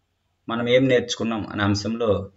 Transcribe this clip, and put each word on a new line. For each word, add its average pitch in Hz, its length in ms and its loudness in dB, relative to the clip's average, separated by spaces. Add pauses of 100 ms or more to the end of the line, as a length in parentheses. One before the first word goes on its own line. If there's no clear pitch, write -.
(500)
మనం 120 200 -4
ఏం 131 180 6
నేర్చుకున్నాం 113 600 0
అనే 101 160 -4
అంశంలో 101 720 0